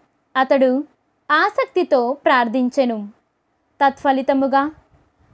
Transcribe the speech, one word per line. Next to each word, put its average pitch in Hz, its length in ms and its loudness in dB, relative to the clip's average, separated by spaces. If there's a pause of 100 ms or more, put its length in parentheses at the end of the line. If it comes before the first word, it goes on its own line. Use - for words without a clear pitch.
(360)
అతడు 262 480 2 (460)
ఆసక్తితో 330 840 0
ప్రార్థించెను. 247 960 -2 (760)
తత్ఫలితముగా 269 840 0 (640)